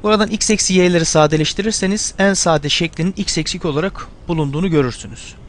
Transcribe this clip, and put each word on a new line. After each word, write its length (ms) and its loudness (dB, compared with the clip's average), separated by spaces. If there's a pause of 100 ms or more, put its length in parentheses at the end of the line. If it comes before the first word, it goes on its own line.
Buradan 260 2
x 220 -2
eksi 240 2
y'leri 300 4
sadeleştirirseniz 1120 0
en 160 4
sade 340 0
şeklinin 480 -2
x 220 -4
eksi 180 -4
iki 100 -8
olarak 400 -4 (220)
bulunduğunu 420 -2
görürsünüz. 640 -2 (140)